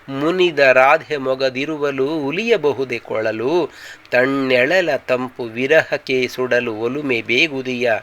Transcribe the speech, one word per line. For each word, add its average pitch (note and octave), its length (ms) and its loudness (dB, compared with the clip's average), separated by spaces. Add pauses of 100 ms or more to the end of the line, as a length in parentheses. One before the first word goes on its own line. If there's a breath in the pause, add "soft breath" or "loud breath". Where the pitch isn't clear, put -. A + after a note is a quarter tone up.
ಮುನಿದ D#3+ 500 0
ರಾಧೆ C#3 580 6
ಮೊಗದಿರುವಲು C3+ 920 -2
ಉಲಿಯಬಹುದೇ D3 920 -2
ಕೊಳಲು, A2+ 760 -2 (380 loud breath)
ತಣ್ಣೆಳಲ C3+ 880 2
ತಂಪು B2+ 480 -4
ವಿರಹಕ್ಕೆ C3 840 0
ಸುಡಲು, B2 460 -2
ಒಲುಮೆ A#2+ 480 -4
ಬೇಗುದಿಯ B2 680 -2 (100)